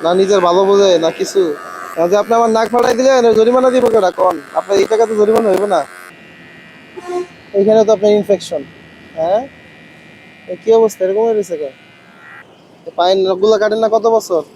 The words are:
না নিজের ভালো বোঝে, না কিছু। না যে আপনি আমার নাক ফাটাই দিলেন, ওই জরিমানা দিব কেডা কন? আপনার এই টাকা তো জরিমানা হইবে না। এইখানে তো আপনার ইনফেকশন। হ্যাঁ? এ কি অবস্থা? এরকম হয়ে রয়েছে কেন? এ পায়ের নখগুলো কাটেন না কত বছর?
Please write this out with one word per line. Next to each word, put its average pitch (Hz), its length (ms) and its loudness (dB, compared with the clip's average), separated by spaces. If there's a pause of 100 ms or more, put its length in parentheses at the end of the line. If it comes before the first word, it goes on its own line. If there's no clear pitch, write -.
না 165 100 2
নিজের 190 340 2
ভালো 180 180 2
বোঝে, 196 340 4
না 160 120 -2
কিছু। 190 300 -4 (560)
না 165 100 0
যে 190 100 0
আপনি 208 220 0
আমার 233 100 2
নাক 220 240 0
ফাটাই 240 260 0
দিলেন, 262 260 2
ওই 220 100 4
জরিমানা 247 360 2
দিব 247 180 0
কেডা 208 220 2
কন? 180 280 -2 (140)
আপনার 165 240 -2
এই 196 80 2
টাকা 220 200 0
তো 220 100 -4
জরিমানা 214 340 2
হইবে 190 180 0
না। 180 140 0 (1700)
এইখানে 214 320 2
তো 208 80 0
আপনার 208 180 0
ইনফেকশন। 190 500 -2 (540)
হ্যাঁ? 190 320 -2 (1000)
এ 180 160 -10
কি 220 100 2
অবস্থা? 220 320 0
এরকম 196 200 -2
হয়ে 233 80 -2
রয়েছে 180 240 -6
কেন? 139 160 -10 (1120)
এ - 80 -14
পায়ের 180 220 0
নখগুলো 190 400 0
কাটেন 214 220 -2
না 220 120 0
কত 220 160 0
বছর? 214 340 -2 (140)